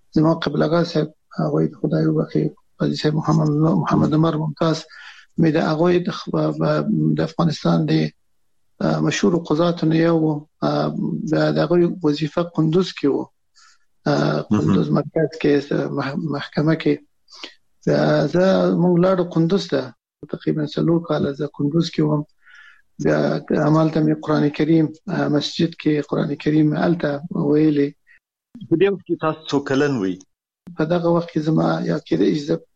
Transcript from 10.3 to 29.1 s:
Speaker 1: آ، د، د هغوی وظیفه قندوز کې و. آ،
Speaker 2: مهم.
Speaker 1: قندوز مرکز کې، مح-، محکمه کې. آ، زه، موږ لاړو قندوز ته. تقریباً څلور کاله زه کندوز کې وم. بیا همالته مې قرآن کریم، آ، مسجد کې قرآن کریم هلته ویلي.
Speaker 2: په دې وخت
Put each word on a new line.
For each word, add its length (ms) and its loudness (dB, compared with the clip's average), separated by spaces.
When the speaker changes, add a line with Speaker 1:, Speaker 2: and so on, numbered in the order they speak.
Speaker 1:
آ، 260 -2
د، 40 0
د 220 2
هغوی 460 2
وظیفه 380 0
قندوز 500 0
کې 140 -6
و. 160 0
آ، 340 0
Speaker 2:
مهم. 100 2
Speaker 1:
قندوز 280 2
مرکز 540 -2
کې، 300 2
مح-، 420 -4
محکمه 600 -2
کې. 220 0
آ، 360 2
زه، 460 2
موږ 280 2
لاړو 240 2
قندوز 440 0
ته. 260 -4
تقریباً 340 -4
څلور 420 0
کاله 240 -2
زه 160 -6
کندوز 420 -2
کې 100 -4
وم. 240 0
بیا 400 0
همالته 340 2
مې 200 2
قرآن 280 0
کریم، 380 2
آ، 200 -2
مسجد 420 -2
کې 380 -2
قرآن 280 -2
کریم 420 2
هلته 440 0
ویلي. 640 2
Speaker 2:
په 60 4
دې 160 4
وخت 200 -8